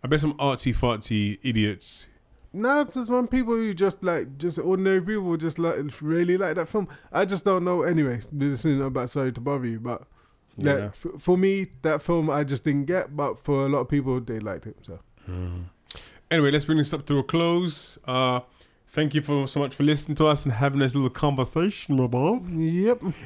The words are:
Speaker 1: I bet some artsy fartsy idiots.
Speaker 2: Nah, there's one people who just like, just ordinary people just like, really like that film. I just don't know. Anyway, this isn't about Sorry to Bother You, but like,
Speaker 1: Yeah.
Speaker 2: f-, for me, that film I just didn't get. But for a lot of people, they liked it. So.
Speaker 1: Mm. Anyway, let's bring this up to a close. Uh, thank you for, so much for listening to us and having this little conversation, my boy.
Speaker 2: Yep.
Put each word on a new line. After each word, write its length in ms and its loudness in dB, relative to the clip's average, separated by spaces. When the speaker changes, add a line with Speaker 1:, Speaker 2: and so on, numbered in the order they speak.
Speaker 1:
I 40 -4
bet 120 4
some 140 0
artsy 400 0
fartsy 680 0
idiots. 640 -2
Speaker 2:
Nah, 320 2
there's 260 -6
one 160 2
people 280 0
who 200 0
just 300 0
like, 340 -2
just 220 -4
ordinary 420 2
people 340 -2
just 220 -4
like, 180 0
really 380 2
like 160 -2
that 140 -2
film. 180 -4
I 120 2
just 200 -2
don't 200 2
know. 180 2
Anyway, 380 2
this 340 -2
isn't 160 2
about 300 -2
Sorry 220 -2
to 80 -10
Bother 260 -2
You, 140 -4
but 220 -6
like, 220 2
Speaker 1:
Yeah. 80 -4
Speaker 2:
f-, 340 -12
for 160 2
me, 300 2
that 180 0
film 300 0
I 140 0
just 200 -4
didn't 220 2
get. 300 -2
But 260 -4
for 240 0
a 20 0
lot 120 2
of 80 -4
people, 320 0
they 180 -6
liked 280 -8
it. 160 -16
So. 180 -16
Speaker 1:
Mm. 360 -6
Anyway, 220 4
let's 120 2
bring 140 2
this 160 2
up 120 -6
to 120 2
a 60 2
close. 840 0
Uh, 340 2
thank 280 0
you 80 2
for, 260 0
so 120 -4
much 140 -2
for 80 -2
listening 340 2
to 100 6
us 200 2
and 80 2
having 240 2
this 160 2
little 160 2
conversation, 840 0
my 100 4
boy. 320 2
Speaker 2:
Yep. 540 0